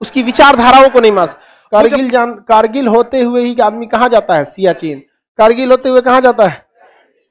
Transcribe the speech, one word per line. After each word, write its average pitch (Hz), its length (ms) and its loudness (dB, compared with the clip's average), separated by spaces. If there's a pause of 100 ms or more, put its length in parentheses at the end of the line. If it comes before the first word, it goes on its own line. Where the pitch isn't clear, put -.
उसकी 247 220 -6
विचारधाराओं 254 680 2
को 254 120 0
नहीं 220 120 4
मार 185 140 0
सकते। - 140 -10 (320)
कारगिल 240 380 0
जान-, 240 280 -2 (100)
कारगिल 226 400 0
होते 240 340 0
हुए 240 200 -2
ही 240 200 -6
आदमी 220 240 -4
कहाँ 233 220 0
जाता 208 260 -2
है? 147 100 -2
सियाचिन। 170 540 -6 (400)
कारगिल 240 320 0
होते 254 180 0
हुए 254 120 2
कहाँ 254 200 0
जाता 240 260 2
है? 151 200 -8 (640)